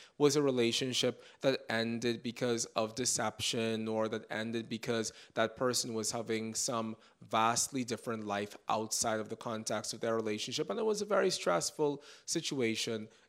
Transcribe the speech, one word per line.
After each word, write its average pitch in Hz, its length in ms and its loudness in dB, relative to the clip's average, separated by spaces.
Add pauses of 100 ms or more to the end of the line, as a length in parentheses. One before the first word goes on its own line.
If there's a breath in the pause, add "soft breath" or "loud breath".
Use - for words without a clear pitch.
(200 loud breath)
was 143 160 6
a 147 80 4
relationship 123 800 2 (180 loud breath)
that 135 200 4 (100)
ended 117 500 0
because 117 440 -2 (100)
of 110 220 0
deception 113 880 0
or 110 220 0
that 110 200 -4
ended 117 400 -4
because 113 440 -2 (220 loud breath)
that 113 220 2
person 123 380 0
was 110 160 -2
having 113 440 -2
some 113 420 -2 (340 soft breath)
vastly 117 540 2
different 113 420 -4
life 101 300 -2 (120)
outside 110 520 0
of 107 80 -8
the 113 80 -8
context 110 560 -4
of 113 80 -12
their 113 160 2
relationship. 113 520 -2
And 208 120 -4
it 220 60 0
was 208 140 0
a 202 60 -4
very 196 240 4
stressful 156 720 0 (240 loud breath)
situation 117 800 0 (200 soft breath)